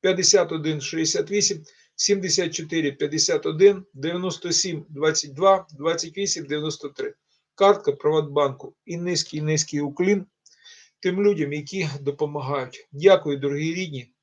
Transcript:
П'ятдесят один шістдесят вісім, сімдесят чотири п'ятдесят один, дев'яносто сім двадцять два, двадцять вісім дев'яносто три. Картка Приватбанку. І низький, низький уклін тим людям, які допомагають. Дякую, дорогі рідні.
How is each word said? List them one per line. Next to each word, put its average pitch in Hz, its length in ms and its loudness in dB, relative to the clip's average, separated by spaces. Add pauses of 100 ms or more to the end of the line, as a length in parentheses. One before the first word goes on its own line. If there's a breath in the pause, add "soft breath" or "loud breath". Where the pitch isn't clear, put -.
П'ятдесят 180 520 4
один 156 280 -4
шістдесят 160 500 -2
вісім, 196 340 -2 (320 soft breath)
сімдесят 185 580 0
чотири 156 380 -2
п'ятдесят 151 540 -2
один, 190 380 4 (100)
дев'яносто 175 580 -4
сім 165 360 -2
двадцять 147 460 -2
два, 190 360 4
двадцять 165 460 -4
вісім 190 300 -4
дев'яносто 147 420 -6
три. - 260 -8 (400)
Картка 202 380 4
Приватбанку. 143 840 0 (100)
І 170 120 -8
низький, 170 440 -4
низький 151 400 -2
уклін 180 460 0 (760 loud breath)
тим 185 220 -2
людям, 160 300 2
які 151 360 -6 (120)
допомагають. 139 920 -6
Дякую, 156 440 4
дорогі 143 380 -2
рідні. 151 380 -8 (100)